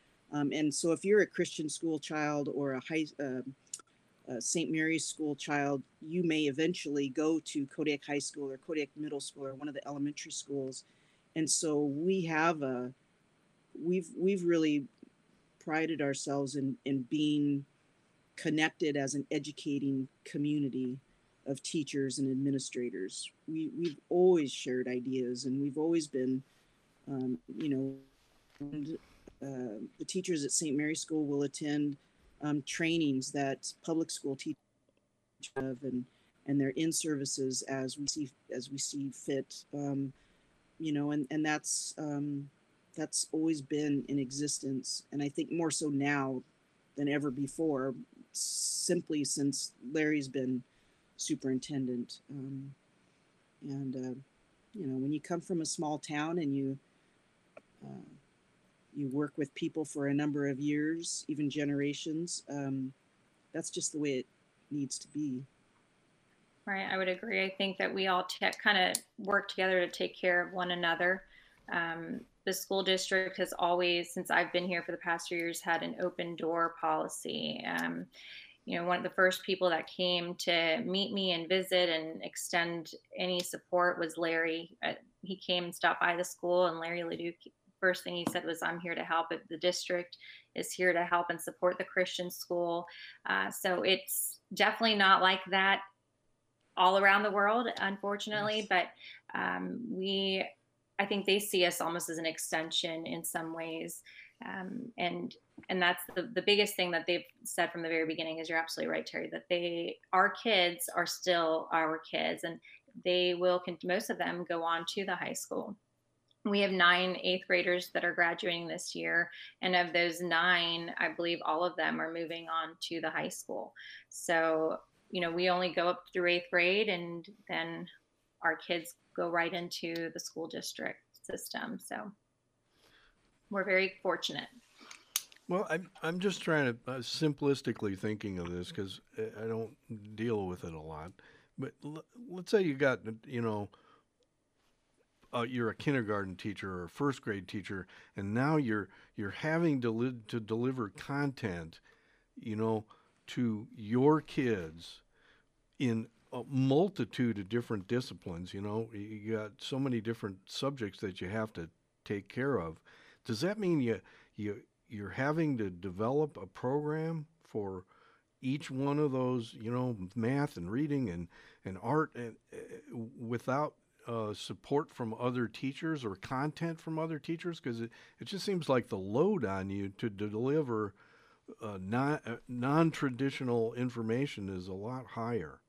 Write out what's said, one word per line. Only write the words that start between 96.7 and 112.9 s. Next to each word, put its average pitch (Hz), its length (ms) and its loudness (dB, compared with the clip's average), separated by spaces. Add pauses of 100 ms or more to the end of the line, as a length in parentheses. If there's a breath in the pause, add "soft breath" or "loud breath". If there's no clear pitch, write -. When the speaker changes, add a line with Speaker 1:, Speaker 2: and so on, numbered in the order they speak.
Speaker 2:
all 185 220 8
around 196 240 10
the 214 80 2
world, 208 380 4 (120)
unfortunately, 202 880 -2
Speaker 1:
Yes. 180 180 4 (440 loud breath)
Speaker 2:
but, - 60 0
um, 180 500 0
we, 190 560 0 (540)
I 196 80 2
think 202 180 0
they 196 140 6
see 202 280 4
us 175 140 2
almost 170 280 -2
as 165 100 -4
an 165 80 -2
extension 165 800 -2
in 165 160 -4
some 165 320 -4
ways. 165 480 -8 (420 loud breath)
Um, - 540 -8
and, 175 340 -4 (360)
and 190 120 0
that's 180 220 4 (140)
the, 180 60 2 (120)
the - 80 2
biggest 208 320 6
thing 180 160 0
that 165 160 0
they've 175 180 2 (200)
said 170 260 0
from 170 120 -6
the 165 60 -2
very 160 180 2
beginning 160 340 -4
is, 160 80 -6
you're 165 100 0
absolutely 160 340 -2
right, 156 140 -2
Terry, - 240 -6
that 160 180 -8
they, 170 500 -2 (140)
our 190 180 6
kids 180 640 2
are 175 100 2
still 165 640 2
our 160 260 2
kids, 160 440 -2
and 165 160 -4 (460 loud breath)